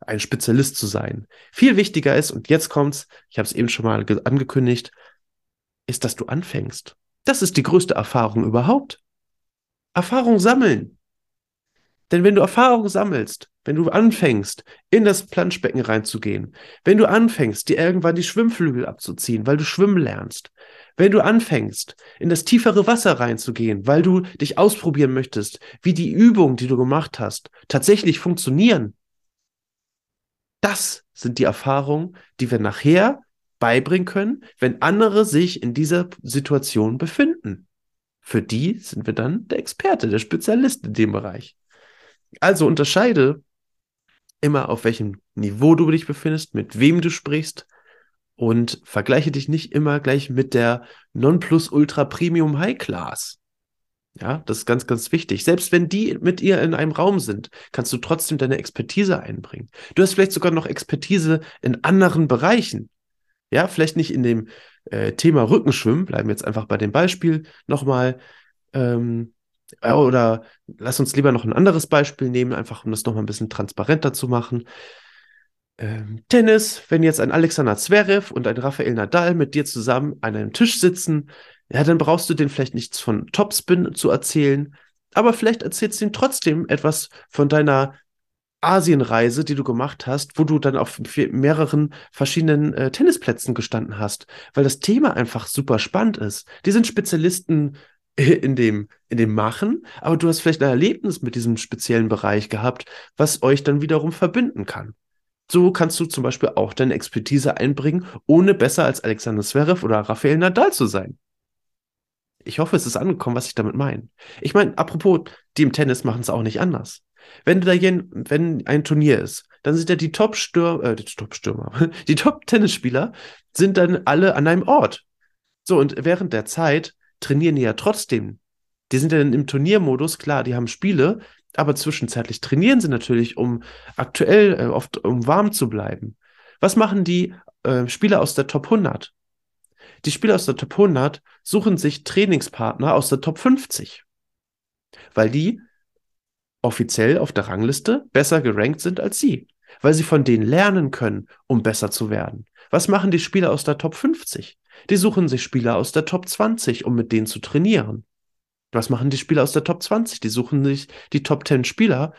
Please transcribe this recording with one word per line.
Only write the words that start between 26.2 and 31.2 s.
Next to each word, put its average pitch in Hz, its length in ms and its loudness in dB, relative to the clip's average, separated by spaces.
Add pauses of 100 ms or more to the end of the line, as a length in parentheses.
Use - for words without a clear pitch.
die 123 100 -4
du 131 80 2
gemacht 131 440 0
hast, 101 300 -8 (180)
tatsächlich 196 520 2
funktionieren, 170 760 2 (1700)
das - 420 -4 (100)
sind 120 260 -6